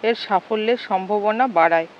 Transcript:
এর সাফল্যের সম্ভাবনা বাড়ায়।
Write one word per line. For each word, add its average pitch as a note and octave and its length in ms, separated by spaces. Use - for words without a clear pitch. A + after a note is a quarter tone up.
এর A3+ 120
সাফল্যের G#3+ 720
সম্ভাবনা G#3 600
বাড়ায়। E3 420